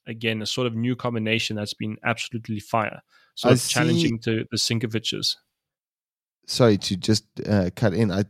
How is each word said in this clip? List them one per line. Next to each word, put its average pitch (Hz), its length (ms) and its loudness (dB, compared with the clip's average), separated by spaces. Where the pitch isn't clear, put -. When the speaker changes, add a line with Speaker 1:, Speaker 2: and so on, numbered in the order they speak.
Speaker 1:
again, 113 340 -2
a 104 40 -6
sort 127 200 -2
of 117 80 -2
new 120 220 0
combination 110 580 -2
that's 104 200 -6
been 107 300 -6
absolutely 113 540 -4
fire. - 440 -4
Sort 120 140 2
Speaker 2:
I - 20 10
Speaker 1:
of 127 80 6
Speaker 2:
see - 120 -4
Speaker 1:
challenging 160 520 2
to 113 260 0
the 117 60 -4
Sinkoviches. 110 800 -2
Speaker 2:
Sorry 113 300 6
to - 180 -4
just, 104 280 0
uh, 98 280 2
cut 104 180 2
in. 107 160 2
I, 101 200 0